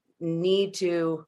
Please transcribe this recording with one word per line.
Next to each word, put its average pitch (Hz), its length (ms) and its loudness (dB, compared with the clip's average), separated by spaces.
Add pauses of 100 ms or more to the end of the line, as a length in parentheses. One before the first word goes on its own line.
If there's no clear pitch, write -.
(200)
need 185 540 0
to, 165 540 0